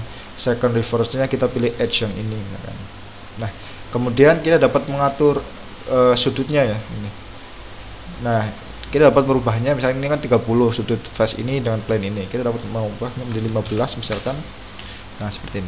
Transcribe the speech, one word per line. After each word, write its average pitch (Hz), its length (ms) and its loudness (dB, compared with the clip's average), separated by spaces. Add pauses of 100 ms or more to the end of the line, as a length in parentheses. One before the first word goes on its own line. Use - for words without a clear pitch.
(400)
second 120 400 2
reference-nya 120 480 0
kita 131 240 2
pilih 117 240 0
edge 113 320 0
yang 98 80 -4
ini, 107 240 -4
ya 98 240 -8
kan. 104 140 -10 (600)
Nah, 107 140 -4 (420)
kemudian 131 480 6
kita 160 160 4
dapat 139 320 4
mengatur, 139 560 2 (400)
eh, 123 320 6
sudutnya 135 480 2
ya, 107 120 0 (200)
ini. 104 120 -6 (1160)
Nah, 110 240 2 (400)
kita 139 240 8
dapat 135 160 4
merubahnya, 123 480 2
misalnya 131 240 0
ini 139 80 -2
kan 147 80 2
tiga 120 240 4
puluh 117 320 4
sudut 113 240 0 (160)
face - 240 0
ini 131 240 -2
dengan 110 240 -2
plan 110 160 0
ini, 98 240 -4
kita 120 160 -4
dapat 117 240 -2
mengubahnya 110 560 -4
menjadi 113 240 -2
lima 110 160 0
belas 110 320 -2
misalkan. 120 480 -4 (800)
Nah, 104 80 -4
seperti - 380 -8